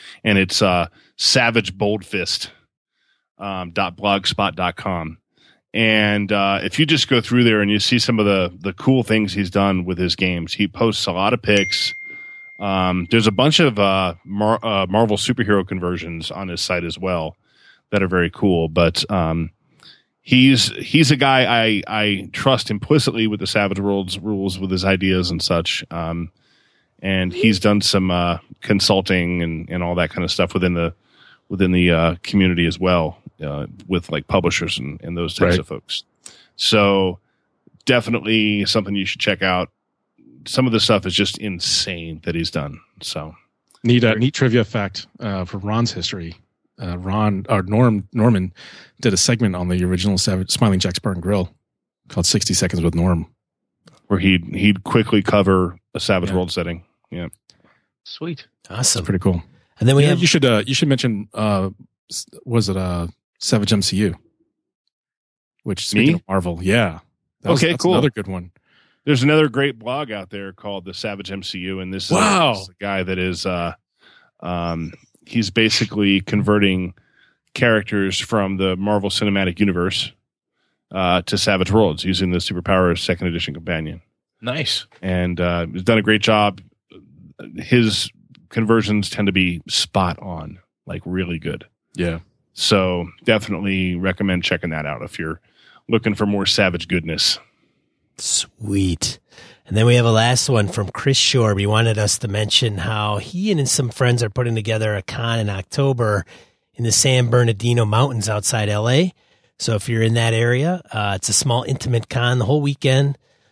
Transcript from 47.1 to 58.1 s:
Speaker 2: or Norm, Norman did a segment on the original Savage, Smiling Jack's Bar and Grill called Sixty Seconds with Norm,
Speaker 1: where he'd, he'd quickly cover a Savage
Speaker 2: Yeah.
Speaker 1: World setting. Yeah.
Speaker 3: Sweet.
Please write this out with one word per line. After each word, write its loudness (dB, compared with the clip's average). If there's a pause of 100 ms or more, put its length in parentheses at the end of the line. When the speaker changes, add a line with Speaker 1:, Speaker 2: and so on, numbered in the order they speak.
Speaker 2:
or 2
Norm, 2
Norman 2 (460)
did 2
a 0
segment 2
on -2
the 0
original 0
Savage, -2
Smiling 4
Jack's -2
Bar -4
and -8
Grill 0 (600)
called -2
Sixty 0
Seconds 0
with 0
Norm, 0 (800)
Speaker 1:
where 0
he'd, 2 (100)
he'd 2
quickly 2
cover 2 (160)
a -8
Savage 0
Speaker 2:
Yeah. -2
Speaker 1:
World -2
setting. -6 (260)
Yeah. -10 (760)
Speaker 3:
Sweet. -12 (240)